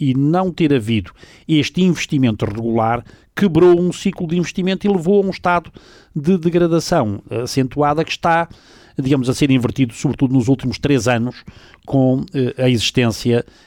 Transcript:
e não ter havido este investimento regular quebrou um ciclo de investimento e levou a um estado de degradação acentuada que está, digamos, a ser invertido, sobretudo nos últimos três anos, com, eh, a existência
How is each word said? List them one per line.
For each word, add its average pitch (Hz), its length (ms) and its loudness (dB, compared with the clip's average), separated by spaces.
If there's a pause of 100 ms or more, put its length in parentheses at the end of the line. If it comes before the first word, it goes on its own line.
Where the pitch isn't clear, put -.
e 135 140 0
não 165 360 0
ter 151 220 0
havido 110 400 -2 (340)
este 156 360 0
investimento 131 640 0
regular 117 580 -2 (320)
quebrou 175 420 4
um 175 140 0
ciclo - 340 -6
de 170 120 -2
investimento 185 480 -4
e 202 40 2
levou 196 320 2
a 196 40 0
um 190 40 -4
estado 175 400 -2 (460)
de 165 220 2
degradação 165 800 0 (220)
acentuada 143 640 -2
que - 80 -12
está, 170 360 -2 (500)
digamos, 131 300 0
a 131 60 0
ser 143 160 0
invertido, 127 420 0
sobretudo 131 400 -2
nos 127 160 2
últimos 127 300 -2
três 135 280 0
anos, 123 380 -2 (400)
com, 131 480 0
eh, 127 220 -2 (100)
a 127 60 4
existência 117 720 0 (220)